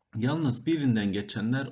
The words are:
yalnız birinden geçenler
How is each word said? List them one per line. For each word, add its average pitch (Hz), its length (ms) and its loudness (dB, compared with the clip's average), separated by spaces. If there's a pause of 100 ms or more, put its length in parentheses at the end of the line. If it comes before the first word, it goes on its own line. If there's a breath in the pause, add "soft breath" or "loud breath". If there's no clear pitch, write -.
(160)
yalnız 135 500 0
birinden 127 460 2
geçenler 113 600 -2